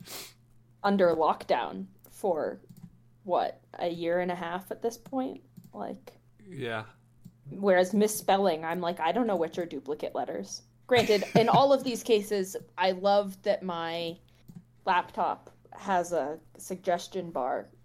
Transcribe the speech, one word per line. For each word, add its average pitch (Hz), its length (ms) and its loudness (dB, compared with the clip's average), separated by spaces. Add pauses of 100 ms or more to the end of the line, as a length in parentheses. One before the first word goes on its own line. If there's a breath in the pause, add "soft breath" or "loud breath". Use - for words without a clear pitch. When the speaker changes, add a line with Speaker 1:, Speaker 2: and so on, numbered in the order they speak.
Speaker 1:
<laughs> - 800 -18
Speaker 2:
under 202 320 6
lockdown 151 720 0 (240)
for, 160 500 -2 (640)
what, 151 360 -2 (140)
a - 140 -4
year 170 320 -2
and 180 100 -2
a 175 60 -4
half 175 340 -8
at - 120 -10
this 226 140 -4
point? - 460 -6 (300)
Like, - 400 -12 (360)
Speaker 1:
Yeah. 120 360 -8 (640)
Speaker 2:
whereas 185 440 2
misspelling, 196 720 2
I'm 170 160 -4
like, 175 200 -4
"I 160 100 2
don't 233 160 0
know 202 100 0
which 165 220 -2
are 175 80 -4
duplicate 151 480 -8
letters." - 480 -6 (240)
Granted, 214 380 4 (120)
in 226 120 8
Speaker 1:
<laughs> - 0 -
Speaker 2:
all 277 240 6
of 269 120 2
these 233 180 -4
cases, 202 540 0 (200)
I 190 160 4
love 196 520 2
that 202 180 0
my 170 560 -6 (680 soft breath)
laptop - 680 0 (220)
has 175 400 0
a 151 260 -2 (200)
suggestion 180 720 -4
bar 135 380 -4 (160)